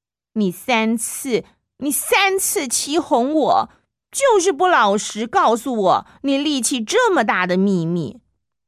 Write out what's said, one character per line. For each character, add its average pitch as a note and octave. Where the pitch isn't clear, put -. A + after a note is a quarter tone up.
你 G3+
三 A3+
次， -
你 C#4
三 G4
次 F#4
欺 C#4+
哄 C4+
我， F#3+
就 A#4
是 F4+
不 D#4+
老 A3
实 A3
告 D4
诉 B3
我 F3+
你 C#4
力 C#4+
气 A#3
这 A#4
么 C#4+
大 G3+
的 F3+
秘 F#3+
密。 E3+